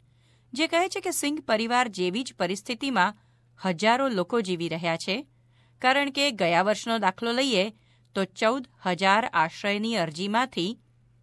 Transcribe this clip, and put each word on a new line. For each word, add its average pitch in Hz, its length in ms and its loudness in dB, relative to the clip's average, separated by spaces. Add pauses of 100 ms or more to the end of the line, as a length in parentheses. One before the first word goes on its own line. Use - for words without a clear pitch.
(540)
જે 302 140 0
કહે 339 220 2
છે 403 100 -8
કે 381 120 -4
સિંઘ 294 280 -2
પરિવાર 240 480 0
જેવી 185 360 -2
જ - 100 -12
પરિસ્થિતિમાં 208 840 -2 (480)
હજારો 220 420 2
લોકો 226 340 0
જીવી 170 280 -2
રહ્યા 165 280 -2
છે, 233 300 -4 (540)
કારણ 277 300 2
કે 285 200 0
ગયા 185 320 2
વર્ષનો 214 340 0
દાખલો 220 340 0
લઈએ 233 380 2 (460)
તો 196 100 0
ચૌદ 247 420 0 (180)
હજાર 190 400 2
આશ્રયની 202 720 -2
અરજીમાંથી 202 840 -2 (440)